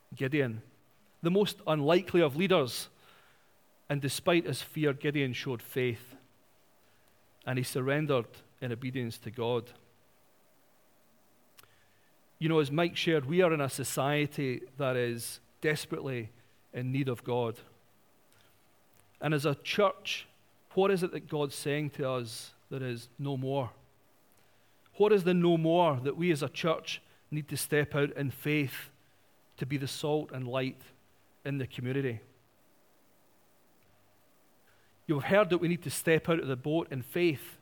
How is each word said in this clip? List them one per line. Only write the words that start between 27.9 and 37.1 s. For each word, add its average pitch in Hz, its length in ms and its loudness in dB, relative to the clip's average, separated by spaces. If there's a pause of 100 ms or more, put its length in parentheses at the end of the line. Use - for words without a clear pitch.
out 143 220 2
in 143 140 -2
faith 147 600 -4 (680)
to 143 80 -4
be 139 100 -2
the 135 100 -4
salt 151 460 -2
and 127 160 -8
light 131 320 -2 (640)
in 139 140 -4
the 123 80 -4
community? 127 540 -4 (2750)
You've 147 180 0
heard 196 260 4
that 175 80 4
we 170 100 0
need 175 140 0
to 143 80 -6
step 160 380 2
out 165 120 2
of 135 80 -4
the 131 80 -2
boat 151 340 -2
in 131 120 -6
faith - 600 0